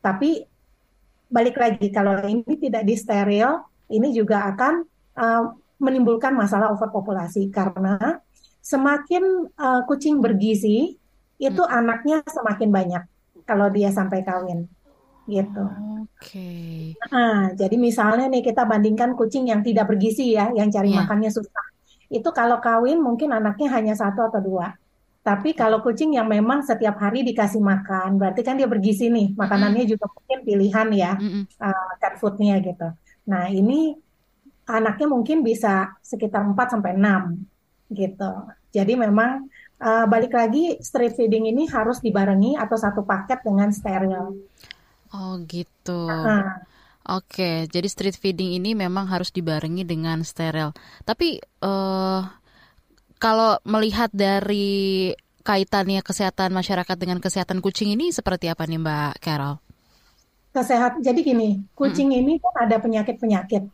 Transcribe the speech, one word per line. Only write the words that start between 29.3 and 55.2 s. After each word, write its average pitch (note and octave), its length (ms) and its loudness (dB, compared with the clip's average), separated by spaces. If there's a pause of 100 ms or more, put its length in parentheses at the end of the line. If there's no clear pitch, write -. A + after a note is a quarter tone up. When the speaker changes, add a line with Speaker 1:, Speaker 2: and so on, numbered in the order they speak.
Speaker 1:
makanannya G3+ 420 2
Speaker 2:
Mm-mm. G#3+ 80 2
Speaker 1:
juga G#3+ 140 -2 (100)
mungkin C4 220 -4 (100)
pilihan G#3 400 2 (140)
ya, F3 160 0
Speaker 2:
Mm-mm. G3+ 260 -4 (180)
Speaker 1:
eh, F#3+ 260 -2 (140)
cat - 180 -2
foodnya G3+ 340 2 (120)
gitu. F3 180 -8 (460)
Nah, F#3 120 0 (160)
ini A3 160 4 (920)
anaknya A3 480 0
mungkin B3 240 2 (100)
bisa A3 220 2 (400)
sekitar G#3+ 400 -2
empat A#3+ 240 2
sampai F#3+ 240 -2
enam G3 240 4 (800)
gitu. F#3+ 240 -4 (520)
Jadi G3 160 2 (120)
memang, A3 260 4 (540)
eh, A3+ 280 4
balik A#3 280 2
lagi A#3 200 2 (280)
street A#3+ 300 0
feeding A3 340 2
ini C4 100 2 (140)
harus A#3 300 0
dibarengi G3 440 4 (140)
atau A3 200 -2
satu G3+ 260 -2
paket G3+ 280 -2 (100)
dengan G3+ 200 2 (100)
steril. F#3+ 460 -2 (880)
Speaker 2:
Oh F#3 180 -10 (200)
gitu. F3 400 -10 (300)
Speaker 1:
Nah. G3 440 0 (400)
Speaker 2:
Oke, E3+ 640 -4
jadi F3 160 -4
street F#3+ 320 -4
feeding F3+ 400 -2
ini G#3 160 -2
memang F#3+ 320 -2
harus F3+ 240 -4
dibarengi E3 560 -4
dengan E3 400 -4
steril. D#3 480 -6 (320)
Tapi, D#4 340 -2
eh, F#3+ 800 -2 (960)
kalau A3 360 4 (120)
melihat G#3+ 480 0
dari G3 960 0 (360)